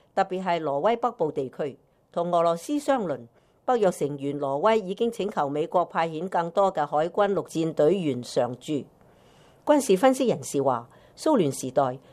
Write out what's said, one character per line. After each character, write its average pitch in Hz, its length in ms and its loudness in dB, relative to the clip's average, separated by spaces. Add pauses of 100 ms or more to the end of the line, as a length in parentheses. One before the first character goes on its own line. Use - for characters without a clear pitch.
(140)
特 196 100 2
別 185 200 -4
係 175 160 0
挪 143 220 -2
威 214 140 2
北 240 160 -2
部 160 200 -2
地 135 180 -6
區。 139 300 -8 (320)
同 175 200 -2
俄 170 120 4
羅 170 120 2
斯 294 220 -4
相 277 280 0
鄰， 135 160 -4 (440)
北 254 120 2
約 196 140 4
成 143 260 -4
員 143 200 -4
挪 139 220 -2
威 220 200 4
已 185 140 -6
經 233 180 -2
請 196 180 -6
求 151 200 -2
美 151 160 -2
國 175 200 2
派 170 220 -2
遣 160 220 -6
更 170 220 -2
多 196 200 2
嘅 156 140 -2
海 156 240 0
軍 202 240 2
陸 175 140 -2
戰 160 260 -2
隊 151 220 4
員 143 260 -2
常 123 380 -2
駐。 151 260 -6 (800)
軍 294 180 4
事 285 140 4
分 262 160 6
析 262 140 0
人 156 160 -2
士 139 180 -2
話， 123 260 0 (300)
蘇 311 180 2
聯 160 160 4
時 131 200 -8
代 143 100 2 (320)